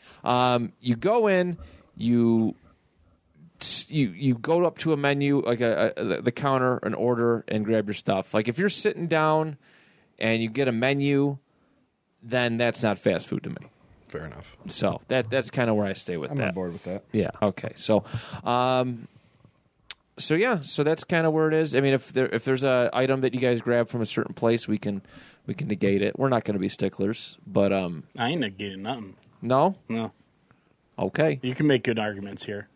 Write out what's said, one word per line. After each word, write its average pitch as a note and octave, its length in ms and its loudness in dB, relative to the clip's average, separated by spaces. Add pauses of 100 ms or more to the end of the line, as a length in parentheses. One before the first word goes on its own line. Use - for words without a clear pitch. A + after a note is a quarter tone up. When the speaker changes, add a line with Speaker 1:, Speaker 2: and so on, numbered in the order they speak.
(240)
Speaker 1:
Um, B2 560 2
you A#2+ 160 0
go G#3+ 300 2
in, F3+ 320 2 (380)
you, A2+ 580 4 (1300)
you, D3 220 2
you B2 240 0
go D#3+ 300 2
up D#3+ 140 0
to D#3+ 140 0
a D3+ 40 2
menu, C#3+ 480 2
like A#2 160 0
a, - 360 2
a, - 80 -4
the, - 180 0
the A#2+ 100 2
counter, B2+ 500 0
an A2 120 -2
order, A#2 540 2
and G#2+ 160 -2
grab G#2+ 220 2
your G#2 80 -4
stuff. - 400 -2
Like, G#2+ 140 0
if A#2+ 100 -4
you're G3 120 2
sitting - 360 -2
down D#3 500 2 (600)
and A2+ 240 0
you A2+ 80 0
get C3 180 0
a B2 40 2
menu, C#3 640 2 (840)
then A#2+ 340 0
that's A#2 260 0
not G#2 160 0
fast F#2 280 0
food - 180 -6
to - 60 -10
me. - 180 -14 (400)
Speaker 2:
Fair D#3+ 180 -10
enough. - 300 -18 (120)
Speaker 1:
So - 400 -2
that, B2 220 0
that's C3 200 0
kinda A#2+ 240 2
where G#2 120 0
I G2 80 -4
stay F2 240 -8
with C#2+ 120 -6
Speaker 3:
I'm C#3+ 80 -6
Speaker 1:
that. C3+ 100 0
Speaker 3:
on - 60 -4
board F2+ 200 -6
with - 100 -16
that. F#2 280 -8
Speaker 1:
Yeah. G#2 180 0 (100)
Okay. - 360 -2
So, G#2 280 2 (400)
um, B2 640 0 (1080)
so - 160 0
yeah, G#3 260 2
so C#3+ 220 -2
that's D#3 220 0
kinda E3 260 2
where D#3 180 2
it D#3 60 2
is. D#3+ 200 2
I C3 60 4
mean, C#3 140 4
if - 180 -2
there, B2+ 160 2
if A#2 160 -2
there's C3 200 0
a B2+ 280 2
item C3 300 0
that B2+ 100 2
you B2 80 -2
guys B2 220 2
grab A#2+ 260 2
from A#2+ 140 -4
a G#2+ 40 -2
certain - 280 -4
place, A#2 340 0
we G#2+ 80 0
can, G2+ 240 -4 (460)
we G2 80 -6
can - 140 -6
negate G2+ 340 2
it. - 160 -2
We're C3+ 100 2
not A#2+ 160 2
gonna G2+ 140 -2
be F#2+ 100 0
sticklers, - 800 -4
but, G2 260 2
um, F2+ 300 -4 (160)
Speaker 4:
I A#2+ 100 -2
ain't D#3 140 -2
negating G2 380 -8
nothing. G#2+ 360 -10 (240)
Speaker 1:
No? C#3 360 2 (120)
Speaker 4:
No. A2+ 240 -6 (840)
Speaker 1:
Okay. C#3+ 440 0
Speaker 4:
You B2+ 120 -4
can D3+ 120 2
make C3+ 160 4
good A2+ 160 -2
arguments G2+ 460 -8
here G#2 320 -8